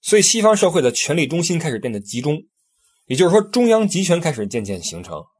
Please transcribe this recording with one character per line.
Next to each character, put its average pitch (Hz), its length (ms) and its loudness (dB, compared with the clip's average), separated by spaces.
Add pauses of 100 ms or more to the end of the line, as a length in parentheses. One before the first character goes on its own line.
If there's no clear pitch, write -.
所 - 180 2
以 - 20 4
西 226 180 2
方 214 160 4
社 202 140 2
会 165 140 0
的 123 80 4
权 - 260 -2
力 156 80 0
中 165 160 -2
心 170 160 -2
开 160 140 -4
始 110 80 -6
变 120 120 -6
得 104 80 -6
集 120 220 -8
中， 147 160 -2 (720)
也 127 80 -4
就 170 100 4
是 170 60 4
说 214 100 4
中 233 280 0
央 220 180 4
集 196 160 -2
权 170 180 0
开 165 100 -2
始 113 140 -6
渐 107 180 -4
渐 98 200 -6
形 85 180 -10
成， 85 180 -12 (200)